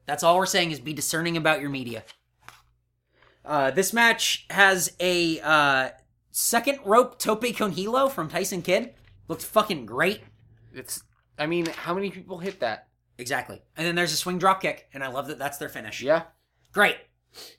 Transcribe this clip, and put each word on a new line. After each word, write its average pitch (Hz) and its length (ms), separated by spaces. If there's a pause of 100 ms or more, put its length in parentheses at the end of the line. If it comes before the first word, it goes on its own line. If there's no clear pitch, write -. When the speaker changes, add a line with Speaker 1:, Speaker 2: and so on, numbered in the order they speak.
Speaker 1:
That's - 180
all 170 140
we're 185 80
saying 180 260
is 135 80
be 147 140
discerning 165 420
about 156 240
your 143 100
media. 117 340 (1400)
Uh, 139 260
this 190 220
match 226 580
has 190 480
a, 175 420
uh, 143 500 (420)
second 247 520
rope 247 340
tope 220 380
con 208 160
hilo 226 360
from 170 200
Tyson 180 340
Kidd. 220 320 (340)
Looked - 140
fucking 196 440
great. 156 360 (500)
Speaker 2:
It's, - 300 (360)
I 151 80
mean, 170 200
how 160 280
many 196 160
people 180 280
hit 185 220
that? 110 280 (300)
Speaker 1:
Exactly. 123 420 (160)
And 160 100
then 170 80
there's 175 180
a 151 40
swing 180 220
drop 190 240
kick, - 320
and 135 100
I 135 40
love 135 200
that 143 100
that's 139 200
their 147 100
finish. 110 320
Speaker 2:
Yeah. 156 240 (480)
Speaker 1:
Great. 185 240 (640)